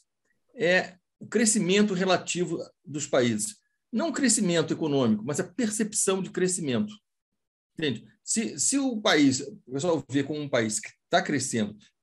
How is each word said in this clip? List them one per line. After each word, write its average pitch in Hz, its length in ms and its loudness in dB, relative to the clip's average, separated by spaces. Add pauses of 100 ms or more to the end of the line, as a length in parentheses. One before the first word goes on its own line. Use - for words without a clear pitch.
(560)
é 180 400 0 (240)
o 147 80 -18
crescimento 208 680 2
relativo 175 680 0 (260)
dos 143 220 -8
países. 120 500 0 (340)
Não 302 180 -2
o 262 40 -6
crescimento 180 600 2
econômico, 135 520 2
mas 143 140 -4
a 185 40 0
percepção 208 800 -2
de - 80 -6
crescimento. 151 640 -2 (800)
Entende? 139 320 -4 (180)
Se, - 340 -4
se 262 220 0
o 247 220 -2
país, 147 400 4
o - 300 -14
pessoal 143 380 -2
vê 139 140 0
como 151 160 -6
um 147 80 -8
país 117 320 0
que - 100 -14 (200)
tá - 120 4
crescendo, 131 540 -2 (280)